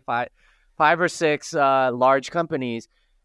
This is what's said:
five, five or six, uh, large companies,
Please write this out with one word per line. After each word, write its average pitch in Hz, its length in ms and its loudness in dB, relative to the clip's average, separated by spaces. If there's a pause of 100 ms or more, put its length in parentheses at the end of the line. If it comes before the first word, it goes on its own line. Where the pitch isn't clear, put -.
five, 120 240 -4 (480)
five 160 220 4
or 175 100 0
six, 151 440 -2
uh, 135 400 2
large 131 380 2
companies, 131 560 -4 (380)